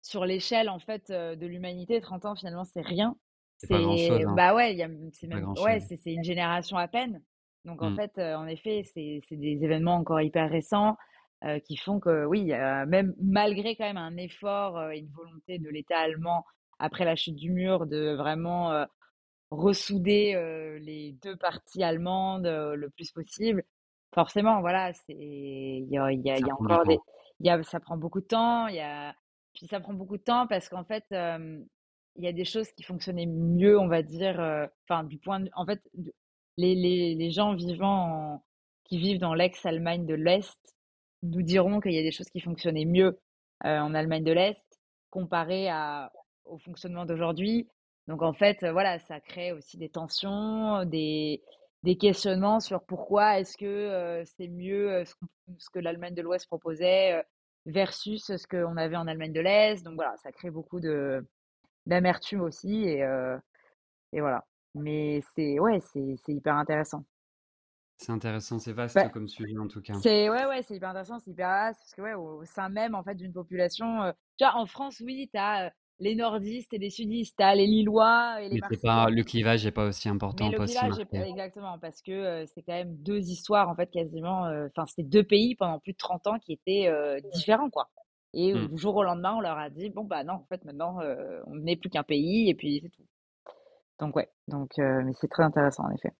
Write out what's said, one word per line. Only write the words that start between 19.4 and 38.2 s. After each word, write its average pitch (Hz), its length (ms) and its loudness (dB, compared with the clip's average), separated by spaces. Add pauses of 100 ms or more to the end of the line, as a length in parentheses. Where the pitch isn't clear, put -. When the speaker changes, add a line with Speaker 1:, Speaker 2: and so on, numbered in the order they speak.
Speaker 1:
ressouder, 202 840 2
heu, 160 420 -6
les 151 360 -12 (100)
deux 196 140 -10
parties 180 460 -4
allemandes, 180 640 0
heu, 151 280 -2
le 147 140 -8
plus 165 220 -14
possible. 196 520 -2 (500)
Forcément, 208 480 4
voilà, 180 320 0
c'est, - 200 -18
il 135 760 -10
y 139 80 -2
a, 135 140 2
il 131 140 -2
y 135 60 2
a, 135 80 2
il 127 60 0
Speaker 2:
Ça - 0 -
Speaker 1:
y 139 40 0
a 135 60 -2
Speaker 2:
prend 110 120 -2
du 170 100 8
Speaker 1:
encore 165 80 6
Speaker 2:
temps. - 0 -
Speaker 1:
des, 160 180 6 (360)
il 160 80 2
y - 20 8
a, 170 140 6
ça 170 160 -6
prend 170 180 -6
beaucoup 170 240 -4
de 190 60 -16
temps, 233 400 2
il 196 80 -8
y 160 60 -6
a... 147 340 -8 (380)
puis - 140 -18
ça 196 120 -4
prend 202 140 -8
beaucoup 190 240 -8
de 196 60 -12
temps 240 240 2
parce 190 220 -2
qu'en 180 160 -8
fait, 214 260 -6
hem, 165 540 -6 (500)
il 170 80 -10
y 175 40 -2
a 175 60 -2
des 175 120 -4
choses 220 260 -6
qui - 120 -20
fonctionnaient 175 440 -6
mieux, 175 520 6
on 185 80 4
va 165 160 2
dire, 170 380 -2
heu, 151 260 -2 (200)
enfin 165 160 0
du 147 160 -10
point 190 220 -4
de, 190 140 -6
en 175 100 -4
fait, 202 160 -4 (120)
de, 175 200 -12 (440)
les, 180 180 4
les, 175 400 2
les 165 160 -2
gens 208 240 2
vivant 170 800 -2